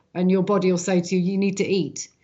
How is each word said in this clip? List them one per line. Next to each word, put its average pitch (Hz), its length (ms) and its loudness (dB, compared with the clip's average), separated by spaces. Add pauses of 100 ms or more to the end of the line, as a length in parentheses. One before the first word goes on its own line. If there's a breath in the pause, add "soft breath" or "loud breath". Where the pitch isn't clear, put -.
(140)
and 180 160 2
your 190 120 2
body 185 280 2
will 175 80 0
say 180 220 0
to 175 160 -4
you, 180 160 0
"You 190 60 -2
need 196 180 0
to 196 100 -2
eat." 175 420 -4 (160 soft breath)